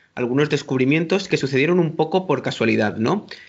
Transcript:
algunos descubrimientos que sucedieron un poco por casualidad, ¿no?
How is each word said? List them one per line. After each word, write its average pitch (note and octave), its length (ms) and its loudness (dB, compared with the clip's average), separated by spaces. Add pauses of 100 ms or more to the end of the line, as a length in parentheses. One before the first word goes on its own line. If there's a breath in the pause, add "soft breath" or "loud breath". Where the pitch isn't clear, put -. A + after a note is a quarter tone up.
(140 soft breath)
algunos C3 360 0
descubrimientos D3+ 760 0
que D3+ 100 0
sucedieron D3 400 2
un D#3+ 180 0
poco F#3 300 0
por C3 160 0
casualidad, A2 540 0
¿no? D3+ 300 0 (220 loud breath)